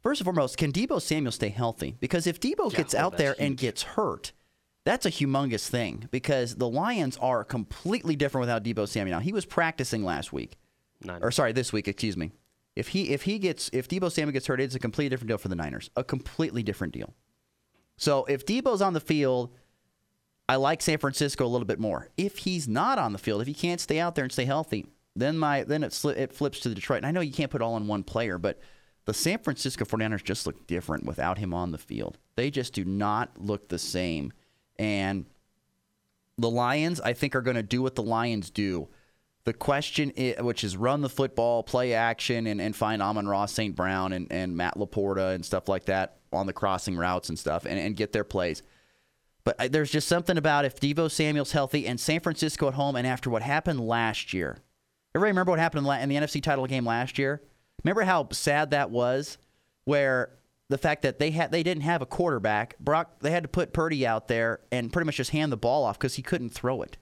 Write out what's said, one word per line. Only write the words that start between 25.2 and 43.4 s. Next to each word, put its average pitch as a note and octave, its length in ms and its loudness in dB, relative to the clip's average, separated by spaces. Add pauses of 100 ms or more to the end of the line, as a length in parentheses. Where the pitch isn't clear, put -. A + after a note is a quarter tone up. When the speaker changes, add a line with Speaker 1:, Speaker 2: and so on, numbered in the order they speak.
Speaker 1:
my, C#3+ 260 2
then D3 180 0
it E2+ 100 -2
sli-, D3 260 0
it C3 160 -2
flips - 260 -2
to A#2 140 -4
Detroit. G#2 240 -2
And - 80 -2
I D3 40 0
know F3 120 0
you D3 100 -4
can't C#3+ 180 -2
put A#2 120 -2
all A2+ 160 0
in G#2 80 -2
one G#2 160 0
player, A2+ 340 -2
but F2+ 240 -2 (460)
the A2 80 -2
San G3 240 0
Francisco C3 480 -4
forty-niners A2 360 0
just - 240 -4
look - 200 -8
different E2+ 400 -4
without D#2+ 320 -2
him F#2 160 -4
on F2+ 180 -2
the D#2 60 -8
field. G#1 400 -8 (160)
They C3 160 0
just C3 240 -4
do F#2+ 100 -2
not G#2 560 0
look G2+ 300 -4
the F2 80 -2
same. E2 560 -2 (440)
And G2 460 0 (1120)
the A#2 140 2
Lions, D3 500 2
I A#2+ 140 0
think, C#3+ 200 -2
are C3 60 2
gonna A#2+ 220 0
do B2 180 0
what C3 140 0
the A#2+ 80 -2
Lions A2+ 480 0
do. F#2 380 -2 (560)
The A#2 100 0
question, C#3+ 640 0
i-, B2 240 0
which A#2+ 220 -2
is F#2+ 120 -4
run B2+ 240 2
the C#3 80 0
football, A#2+ 540 2
play B2 320 0
action, A#2 520 0
and, G#2 140 -2
and G#2+ 160 -2
find G#2+ 240 0
Amon-Ra G2+ 460 2